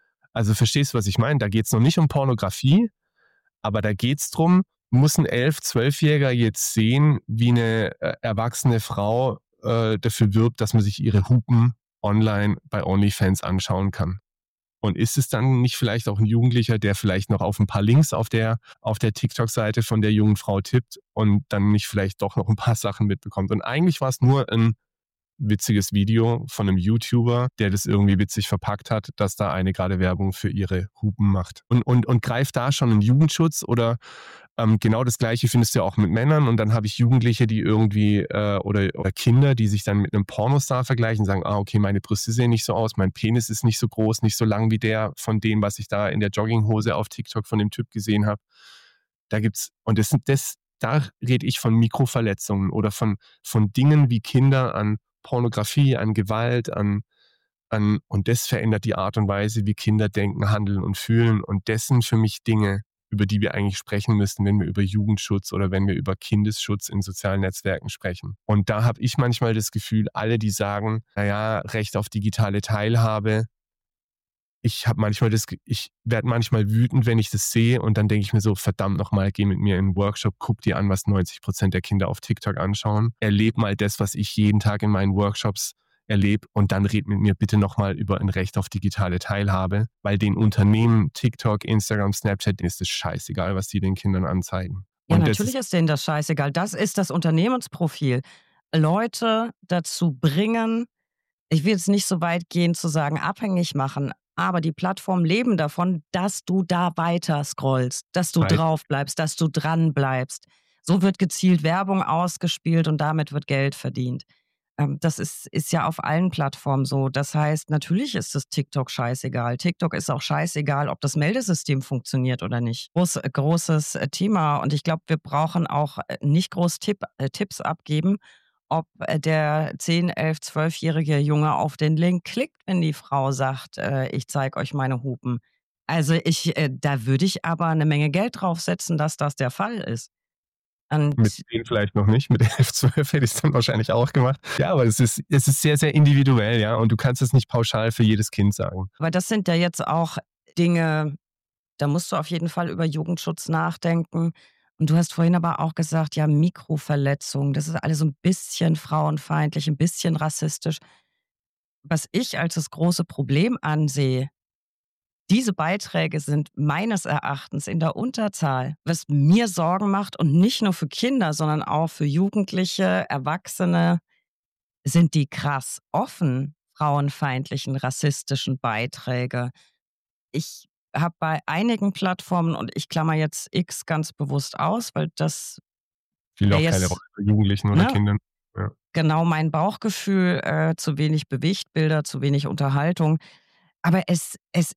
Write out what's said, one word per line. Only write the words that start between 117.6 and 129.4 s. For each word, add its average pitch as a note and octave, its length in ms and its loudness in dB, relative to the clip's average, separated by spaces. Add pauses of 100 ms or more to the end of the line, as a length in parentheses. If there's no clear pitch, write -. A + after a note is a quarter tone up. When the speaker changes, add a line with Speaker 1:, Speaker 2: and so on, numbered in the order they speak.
Speaker 2:
natürlich G3 460 -2
ist - 180 -8
es C#3 140 -6
TikTok - 420 -4
scheißegal. B2 640 -4
TikTok F3 380 -4
ist - 160 -4
auch D3 100 -2
scheißegal, D3 680 -2
ob - 120 -6
das C#3+ 140 -4
Meldesystem D#3+ 680 -2
funktioniert B2+ 600 -4
oder A#2 180 -4
nicht. A#2+ 360 -6
Groß-, F3 340 -2
großes, D#3 640 0
äh, - 140 -4
Thema. F3 480 0
Und C#3+ 160 -2
ich D3 100 -2
glaub, D#3+ 240 -2
wir D#3+ 100 0
brauchen D#3+ 520 -2
auch, D3 300 -2 (100)
äh, - 140 -8
nicht D#3 280 2
groß F3 300 -2
Tipp-, - 240 -4 (140)
äh, C3+ 120 -4
Tipps - 300 -8
abgeben, D#3 560 -2 (520)
ob, D#3+ 180 -2 (120)
äh, - 220 -4
der D#3 580 0